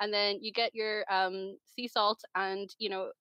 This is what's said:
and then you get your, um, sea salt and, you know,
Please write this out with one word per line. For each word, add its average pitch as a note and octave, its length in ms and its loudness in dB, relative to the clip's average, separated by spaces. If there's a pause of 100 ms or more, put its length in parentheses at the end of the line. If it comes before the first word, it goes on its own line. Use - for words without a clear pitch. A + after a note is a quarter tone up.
and G#3 140 0
then G3+ 260 2
you A3 100 -6
get A#3 240 0
your, G#3+ 380 -2
um, F#3+ 520 0
sea B3 240 -8
salt G#3+ 340 2 (120)
and, F#3+ 440 -2
you G#3+ 100 -4
know, F#3+ 220 -4 (100)